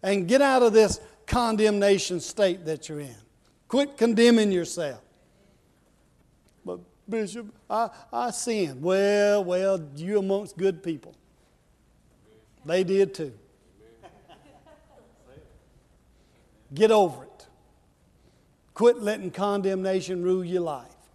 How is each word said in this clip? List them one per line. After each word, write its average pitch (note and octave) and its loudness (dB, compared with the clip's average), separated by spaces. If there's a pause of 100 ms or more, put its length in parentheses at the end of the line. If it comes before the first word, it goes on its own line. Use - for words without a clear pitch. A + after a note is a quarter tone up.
And F#3+ -2
get B3+ 4
out C4+ 4
of A3+ 4
this G#3+ 4 (280)
condemnation G#3 0
state F#3 -2
that D#3 -8
you're D3+ -12
in. C3 -14 (540)
Quit C#4 -2
condemning A3+ 4
yourself. E3 -4 (1600)
"But F3+ -12 (260)
Bishop, G#3 -8 (160)
I, A3 -4 (200)
I A#3+ -4
sinned." E3+ -6
Well, G3+ 2
well, F3+ -2
you F3+ -4
amongst G3 -4
good F3 -2
people. D#3+ -10 (1500)
They F3 -2
did F#3+ 0
too. C#3+ -10 (3500)
Get G#3 4
over F3+ 2
it. - -20 (1300)
Quit A#3+ 4
letting G#3 -4
condemnation F#3+ -2
rule F#3 0
your F3 -4
life. C#3+ -10 (180)